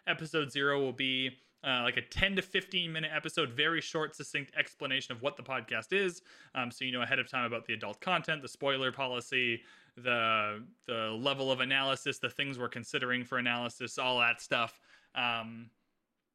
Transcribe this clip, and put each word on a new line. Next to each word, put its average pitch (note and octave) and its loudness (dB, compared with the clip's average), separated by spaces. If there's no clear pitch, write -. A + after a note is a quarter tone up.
Episode D#3 0
zero C#3+ 2
will C3+ 2
be, C3 0
uh, B2+ 2
like, B2 2
a B2 4
ten G3 2
to F#3+ 2
fifteen F3+ -2
minute D#3+ -4
episode, D3+ 0
very D#3 2
short, D#3 -4
succinct C#3+ -6
explanation C3+ -2
of A#2 -10
what C#3+ -2
the B2+ -12
podcast A#2+ -4
is. F#3+ 0
Um, A#2+ -2
so - -6
you B2+ -2
know B2 0
ahead B2+ 2
of B2 -4
time B2+ 0
about A#2 -2
the A#2 -2
adult A2 -6
content, D#3+ 0
the A#2+ -10
spoiler C3+ 0
policy, B2 0
the, A2+ 2
the A2+ -2
level C3+ 2
of B2+ 2
analysis, C3+ 0
the B2+ -2
things C#3 -4
we're B2 -2
considering B2 -2
for B2+ -2
analysis, A#2+ -2
all B2+ 2
that A#2+ 4
stuff. A#2+ 0
Um, A#2 -4